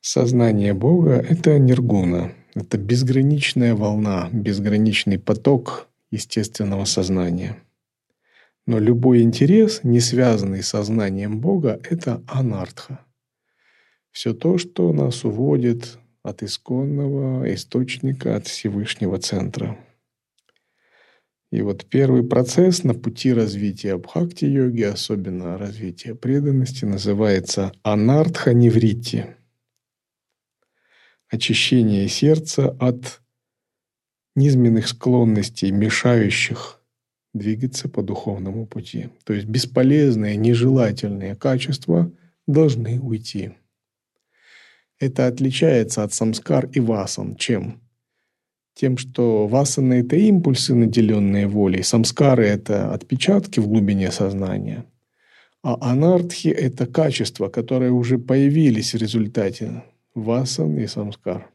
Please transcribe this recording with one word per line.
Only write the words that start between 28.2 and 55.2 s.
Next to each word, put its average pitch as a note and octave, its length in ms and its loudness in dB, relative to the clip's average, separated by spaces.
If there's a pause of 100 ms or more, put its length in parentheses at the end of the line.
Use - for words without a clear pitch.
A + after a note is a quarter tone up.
Очищение A2 760 2
сердца D3+ 600 2 (100)
от B2 420 -2 (1120)
низменных B2 540 4
склонностей, A2+ 840 0
мешающих A2 1120 0 (520)
двигаться A2 540 -6
по - 140 -6
духовному G2 640 -6
пути. - 440 -12 (120)
То - 100 -6
есть G#2 140 -4
бесполезные, B2+ 880 2
нежелательные G#2+ 1000 0
качества D3+ 760 0 (360)
должны B2 500 2
уйти. A2 540 -8 (1500)
Это C3 300 0
отличается B2+ 760 0
от G#2 100 -4
самскар A2+ 600 -2
и C3+ 80 0
васан. G#2+ 560 -4
Чем? G#2 440 -4 (920)
Тем, B2+ 240 0
что A#2 480 0
васаны — C3 540 2
это B2 160 0
импульсы, F3 580 2
наделённые G#2 720 4
волей, G2 380 0
самскары — A#2+ 600 2 (120)
это G2+ 360 -4
отпечатки - 680 0
в G#2 80 0
глубине G2+ 420 2
сознания, G2 760 -4 (800)